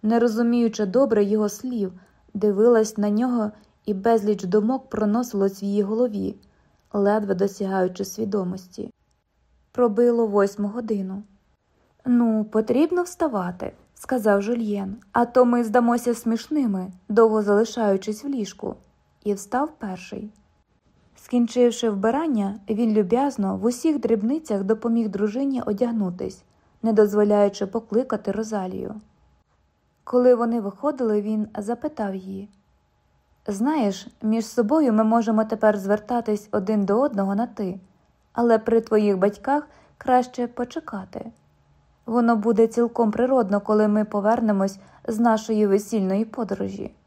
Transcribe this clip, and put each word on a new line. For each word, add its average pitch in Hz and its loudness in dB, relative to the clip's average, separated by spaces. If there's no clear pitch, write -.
не 220 2
розуміючи 233 0
добре 214 2
його 208 0
слів, 208 -6
дивилась 214 4
на 208 0
нього, 226 0
і 208 -4
безліч 208 0
думок 214 0
проносилось 208 -2
в - -10
її 202 -2
голові, 208 -2
ледве 202 0
досягаючи 190 -2
свідомості. 196 -6
Пробило 233 2
восьму 202 0
годину. 202 -6
"Ну, 233 2
потрібно 247 0
вставати", 196 -4
сказав 208 0
Жульєн, 208 -4
"а 240 2
то 247 4
ми 240 2
здамося 240 2
смішними, 226 -2
довго 220 4
залишаючись 208 0
в 285 -8
ліжку". 247 -6
І 208 -2
встав 262 -4
перший. 196 -12
Скінчивши 240 0
вбирання, 220 -2
він 226 0
люб'язно 214 0
в 190 -4
усіх 269 0
дрібницях 220 -2
допоміг 220 0
дружині 220 -2
одягнутись, 208 -4
не 226 2
дозволяючи 208 4
покликати 220 -4
Розалію. 208 -6
Коли 247 4
вони 233 -2
виходили, 220 -2
він 214 -4
запитав 208 -6
її: 190 -12
"Знаєш, 214 -2
між 220 0
собою 247 2
ми 214 4
можемо 220 2
тепер 220 2
звертатись 208 -2
один 208 0
до 202 2
одного 202 0
на 233 -2
"ти", 196 -8
але 233 4
при 226 2
твоїх 214 2
батьках 262 0
краще 247 0
почекати. 233 -10
Воно 233 2
буде 226 4
цілком 233 0
природно, 233 0
коли 214 2
ми 208 2
повернемось 208 0
з 220 -6
нашої 220 2
весільної 202 0
подорожі". 202 -8